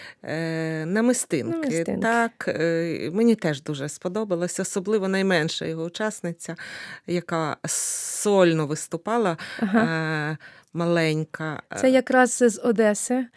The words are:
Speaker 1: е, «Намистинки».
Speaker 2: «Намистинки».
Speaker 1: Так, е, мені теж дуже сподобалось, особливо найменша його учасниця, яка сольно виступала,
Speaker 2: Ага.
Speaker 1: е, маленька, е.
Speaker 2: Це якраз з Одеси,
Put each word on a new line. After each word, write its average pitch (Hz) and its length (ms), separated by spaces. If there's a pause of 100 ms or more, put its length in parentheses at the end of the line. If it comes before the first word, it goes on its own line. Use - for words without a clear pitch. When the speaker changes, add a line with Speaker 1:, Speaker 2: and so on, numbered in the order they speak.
(220)
Speaker 1:
е, 160 640
«Намистинки». 226 720
Speaker 2:
«Намистинки». 196 440
Speaker 1:
Так, 226 460
е, 165 640
мені 226 220
теж 151 280
дуже 147 260
сподобалось, 180 720
особливо 190 480
найменша 190 580
його 160 180
учасниця, 175 720 (500)
яка 170 500 (100)
сольно 170 1000
виступала, 170 680 (240)
Speaker 2:
Ага. 214 240
Speaker 1:
е, 156 520 (360)
маленька, 160 880 (100)
е. - 80
Speaker 2:
Це 262 100
якраз 254 400
з 240 340
Одеси, 233 640 (100)